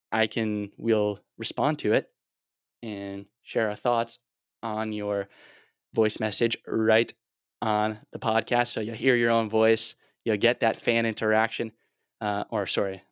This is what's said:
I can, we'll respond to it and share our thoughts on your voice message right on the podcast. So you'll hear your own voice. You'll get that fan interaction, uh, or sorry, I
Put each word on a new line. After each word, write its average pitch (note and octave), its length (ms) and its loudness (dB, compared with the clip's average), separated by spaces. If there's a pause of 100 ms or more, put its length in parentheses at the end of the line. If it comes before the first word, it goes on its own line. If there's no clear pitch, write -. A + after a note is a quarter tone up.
(120)
I A2+ 140 2
can, G#2 500 -4
we'll G#2 420 0 (200)
respond C3+ 420 -2
to G#2+ 120 0
it C3 180 0 (720)
and G2 440 -10 (160)
share A2+ 280 -2
our G#2 60 -4
thoughts A#2 420 -2 (440)
on A2 300 -4
your G2+ 360 -4 (680)
voice A2 260 2
message A2+ 360 0 (100)
right A2 460 2 (500)
on A2 360 0 (140)
the A#2 60 -10
podcast. A#2 500 0
So - 120 -4
you'll A2 140 -6
hear A#2+ 220 2
your A#2 140 2
own A2+ 180 2
voice. A2 460 2 (300)
You'll G#2+ 120 0
get A#2 240 2
that A2+ 160 2
fan A#2 300 0
interaction, A2 680 0 (480)
uh, G#2 300 -4
or G#2 160 -2
sorry, G2 300 -2
I F#2+ 160 -18